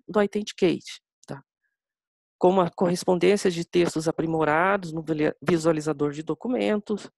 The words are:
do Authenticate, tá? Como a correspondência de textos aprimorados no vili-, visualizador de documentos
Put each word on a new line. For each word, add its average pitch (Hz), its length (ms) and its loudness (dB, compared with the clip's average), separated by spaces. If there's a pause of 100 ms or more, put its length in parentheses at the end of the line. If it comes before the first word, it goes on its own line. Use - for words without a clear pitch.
do 202 120 0
Authenticate, - 840 -2 (260)
tá? 139 160 -14 (960)
Como 185 220 4
a 170 80 2
correspondência 180 840 2
de 170 140 -6
textos 165 420 0
aprimorados 160 840 0
no 160 100 -8
vili-, 151 380 -2
visualizador 151 680 0
de 151 120 -10
documentos 208 960 -4